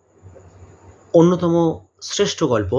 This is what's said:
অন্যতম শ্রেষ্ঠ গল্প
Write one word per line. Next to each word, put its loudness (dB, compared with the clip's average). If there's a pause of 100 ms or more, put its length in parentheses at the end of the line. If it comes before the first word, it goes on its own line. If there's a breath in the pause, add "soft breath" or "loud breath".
(1200)
অন্যতম 2 (540)
শ্রেষ্ঠ -4 (140)
গল্প -2